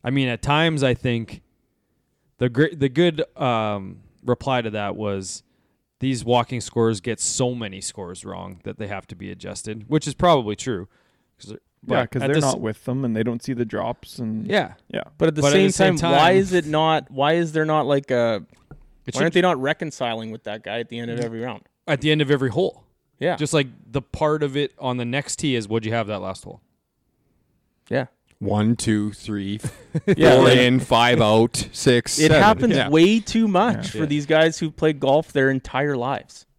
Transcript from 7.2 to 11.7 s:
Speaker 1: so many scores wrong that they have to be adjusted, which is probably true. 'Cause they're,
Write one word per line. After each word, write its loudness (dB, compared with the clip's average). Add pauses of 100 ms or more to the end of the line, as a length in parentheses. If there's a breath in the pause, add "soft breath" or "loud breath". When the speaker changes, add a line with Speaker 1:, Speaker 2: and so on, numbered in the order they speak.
Speaker 1:
so -2
many -12
scores -12
wrong -14
that -12
they -8
have -10
to -16
be -14
adjusted, -12
which 0
is -8
probably 2
true. -6 (500)
'Cause -20
they're, -16 (280)